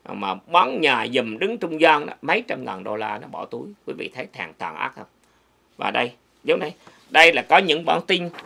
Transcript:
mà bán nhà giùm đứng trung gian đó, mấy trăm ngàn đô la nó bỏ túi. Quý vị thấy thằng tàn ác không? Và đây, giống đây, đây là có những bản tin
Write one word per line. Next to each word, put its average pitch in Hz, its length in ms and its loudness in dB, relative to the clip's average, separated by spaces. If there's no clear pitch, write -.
mà 98 260 -4
bán 185 460 2
nhà 123 320 2
giùm 113 240 -2
đứng 202 200 -4
trung 165 240 -4
gian 147 240 6
đó, - 160 -10
mấy 185 260 0
trăm 127 180 -8
ngàn 95 180 -10
đô 107 120 -6
la 107 260 -6
nó - 60 -18
bỏ - 180 -12
túi. 131 220 -10
Quý - 120 -8
vị - 180 -8
thấy - 180 -10
thằng 87 240 -12
tàn 82 180 -8
ác - 200 -6
không? - 100 -16
Và - 140 -4
đây, 120 200 -2
giống 165 160 -4
đây, 151 120 -8
đây 160 240 8
là 123 80 0
có 160 160 6
những 170 280 2
bản 165 220 2
tin 180 220 0